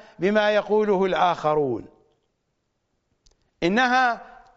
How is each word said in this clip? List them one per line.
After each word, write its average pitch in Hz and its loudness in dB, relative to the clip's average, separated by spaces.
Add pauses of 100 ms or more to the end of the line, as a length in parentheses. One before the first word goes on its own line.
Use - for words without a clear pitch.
(180)
بما 208 0
يقوله 202 0
الآخرون، 156 0 (1800)
إنها 240 0 (340)